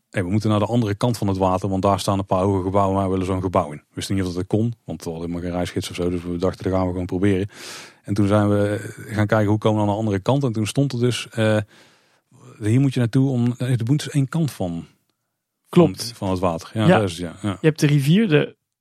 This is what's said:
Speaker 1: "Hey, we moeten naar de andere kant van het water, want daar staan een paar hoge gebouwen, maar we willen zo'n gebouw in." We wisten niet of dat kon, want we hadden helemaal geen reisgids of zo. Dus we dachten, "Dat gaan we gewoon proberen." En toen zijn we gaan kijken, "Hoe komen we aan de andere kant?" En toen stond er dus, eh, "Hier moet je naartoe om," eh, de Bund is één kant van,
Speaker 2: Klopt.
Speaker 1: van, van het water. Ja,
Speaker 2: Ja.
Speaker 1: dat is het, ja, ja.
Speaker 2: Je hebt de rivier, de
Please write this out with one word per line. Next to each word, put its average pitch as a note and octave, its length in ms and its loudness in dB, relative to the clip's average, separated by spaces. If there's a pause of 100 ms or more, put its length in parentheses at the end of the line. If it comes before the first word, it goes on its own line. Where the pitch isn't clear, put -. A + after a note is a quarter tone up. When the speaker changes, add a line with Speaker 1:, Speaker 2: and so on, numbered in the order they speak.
(100)
Speaker 1:
"Hey, F#2+ 140 -4
we F2 60 -4
moeten G#2+ 200 2
naar G#2+ 80 4
de G#2 80 0
andere A2 280 0
kant A#2+ 240 0
van - 100 -2
het F#2+ 80 0
water, F#2 320 2
want F#2+ 140 -2
daar G2 180 4
staan G2 180 0
een F#2+ 80 -4
paar F#2 160 0
hoge G2 200 2
gebouwen, F#2+ 340 0
maar G2 80 2
we F#2+ 60 0
willen F#2 160 0
zo'n F#2 160 -2
gebouw F2+ 300 0
in." D2 60 -12
We - 160 -20
wisten - 200 -6
niet F#2+ 100 0
of F2+ 100 -4
dat F2+ 120 -6
kon, A2+ 280 0 (100)
want E2 200 -10
we F2 60 -8
hadden E2 180 -8
helemaal F2 220 -6
geen F2 80 -4
reisgids F2+ 320 -4
of G2+ 60 -12
zo. F2 140 -2
Dus F2+ 120 -4
we F2 140 -6
dachten, F2+ 280 -2
"Dat F#2 80 -2
gaan F#2 140 0
we F2+ 40 -2
gewoon F2+ 160 -4
proberen." F#2+ 420 0 (540)
En A2 120 -6
toen G2+ 120 2
zijn G#2 220 4
we G#2 440 0 (160)
gaan G#2 180 0
kijken, G#2+ 220 2
"Hoe G#2+ 100 2
komen G#2+ 240 2
we G#2 60 0
aan G2+ 60 0
de G#2 60 -2
andere G#2 180 0
kant?" C3+ 260 0
En B2 80 -2
toen A2 140 -2
stond C#3 260 0
er B2 60 -4
dus, A#2+ 300 0
eh, A2 300 2 (1000)
"Hier A2+ 200 4
moet C#3 140 2
je C3 60 0
naartoe C3 300 2
om," A#2+ 280 0
eh, B2+ 180 -2
de A2+ 80 -4
Bund C#3+ 160 2
is - 80 -8
één C3+ 200 0
kant C3 220 -2
van, E2+ 340 -6 (840)
Speaker 2:
Klopt. E3 360 4
Speaker 1:
van, - 100 -12
van G2 160 -4
het F#2 80 0
water. F2 360 -2
Ja, A2 120 2
Speaker 2:
Ja. F#3 120 6
Speaker 1:
dat G#2 100 0
is E2 100 -8
het, - 20 -8
ja, E2+ 140 -8 (140)
ja. F#2 120 -4
Speaker 2:
Je - 60 0
hebt D#3 140 2
de D#3 60 4
rivier, D3+ 420 4
de D3 280 0 (240)